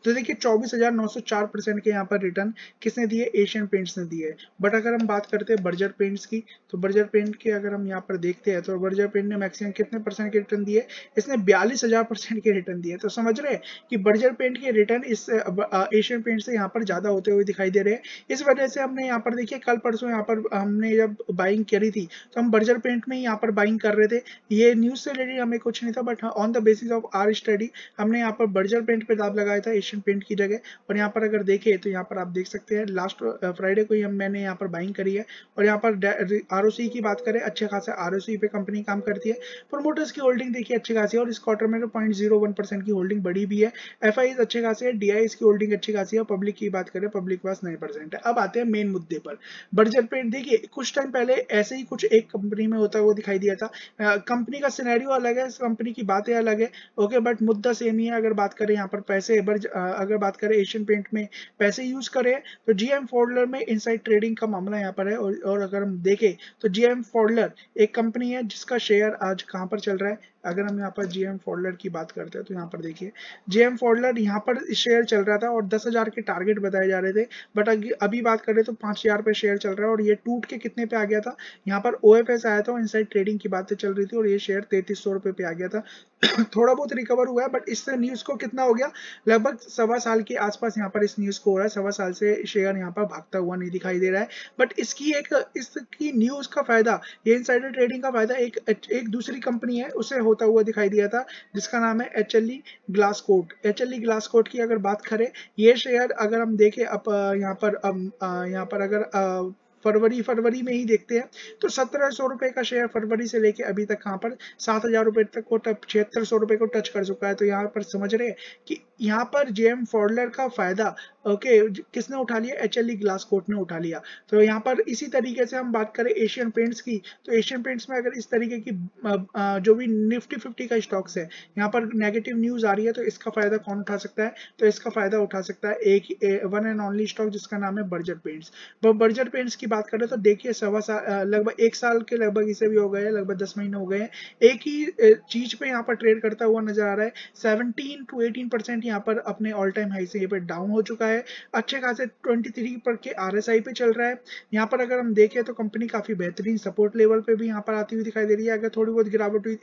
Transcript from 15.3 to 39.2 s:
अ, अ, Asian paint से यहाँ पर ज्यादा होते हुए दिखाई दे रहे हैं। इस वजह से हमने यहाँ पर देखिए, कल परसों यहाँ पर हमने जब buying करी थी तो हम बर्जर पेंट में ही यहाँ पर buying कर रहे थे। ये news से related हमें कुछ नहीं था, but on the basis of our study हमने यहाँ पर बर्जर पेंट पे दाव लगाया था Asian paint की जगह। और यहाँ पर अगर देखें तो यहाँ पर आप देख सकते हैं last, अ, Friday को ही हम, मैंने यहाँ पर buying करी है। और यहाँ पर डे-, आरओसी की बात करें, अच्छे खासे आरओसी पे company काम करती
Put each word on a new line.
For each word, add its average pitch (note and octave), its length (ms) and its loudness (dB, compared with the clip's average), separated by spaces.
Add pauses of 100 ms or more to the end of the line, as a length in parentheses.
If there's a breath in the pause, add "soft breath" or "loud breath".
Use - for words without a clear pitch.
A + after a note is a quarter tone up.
अ, G3+ 320 0
अ, G3 320 0
Asian A3+ 280 2
paint A3+ 200 0
से B3 120 -4
यहाँ G3 140 0
पर A3+ 160 -2
ज्यादा F#3+ 240 -2
होते G3 220 2
हुए G3+ 140 4
दिखाई F#3+ 260 0
दे G3 120 2
रहे G3+ 120 2
हैं। B3 80 -6 (280 loud breath)
इस C4 120 -4
वजह C#4 240 4
से C#4 140 -6
हमने C4 260 -4
यहाँ A#3+ 140 -2
पर A#3 140 -2
देखिए, B3 240 -6
कल A#3+ 180 2
परसों A#3 340 -2
यहाँ A3 120 -2
पर A3 200 -2 (120)
हमने G#3 420 2
जब A3 200 2 (180)
buying G3 300 2
करी G#3+ 260 2
थी G3+ 180 -6 (260 loud breath)
तो A#3 60 -2
हम A#3+ 100 2
बर्जर A3 280 4
पेंट B3 300 -2
में B3+ 80 -4
ही B3+ 60 -4
यहाँ A3+ 140 -2
पर A3 140 0
buying G#3 300 2
कर G#3 140 2
रहे G#3+ 140 6
थे। A#3 120 0 (320 loud breath)
ये A#3 220 8
news A#3+ 240 2
से C#4+ 140 -6
related B3+ 280 -4
हमें A#3 180 -2
कुछ A#3 260 -4
नहीं A#3 80 -4
था, B3+ 100 -4
but A#3 180 -4 (160)
on A3 160 0
the A#3+ 80 0
basis A3 300 4
of A3+ 160 -2 (100)
our G#3 200 4
study G#3+ 300 0 (320 loud breath)
हमने A3 200 2
यहाँ A3+ 140 0
पर A3+ 160 2
बर्जर G3+ 340 2
पेंट A3+ 260 0
पे A3+ 60 2
दाव G#3 240 0
लगाया G3+ 220 2
था A3+ 100 -4
Asian G#3 300 -2
paint G3+ 240 0
की G#3+ 100 -6
जगह। G3+ 240 0 (320 loud breath)
और G3+ 60 0
यहाँ G#3 120 0
पर A3 160 0
अगर G#3+ 180 0
देखें G3 360 2
तो G3+ 120 -4
यहाँ F#3 140 -4
पर F#3+ 140 -8
आप F3+ 100 -4
देख F#3 180 -4
सकते - 280 -6
हैं F3+ 120 0
last, F#3+ 380 -6
अ, F#3 260 -4
Friday F#3+ 340 0
को G#3+ 100 2
ही G#3+ 60 2
हम, G3+ 120 -2
मैंने G3 300 -4
यहाँ F#3+ 120 -6
पर F#3+ 120 -6
buying F3+ 280 -6
करी G3 200 -2
है। G#3 100 -4 (340 loud breath)
और G3+ 60 4
यहाँ G#3 140 4
पर A3 160 2
डे-, G3 460 0 (120)
आरओसी G#3+ 360 2
की A#3+ 120 -6
बात G3+ 260 -2
करें, A3+ 140 0
अच्छे G#3+ 260 -4
खासे G3 320 -6
आरओसी F#3+ 380 -4
पे G#3 100 0
company G#3 360 -4
काम G3+ 180 -2
करती G3+ 280 -2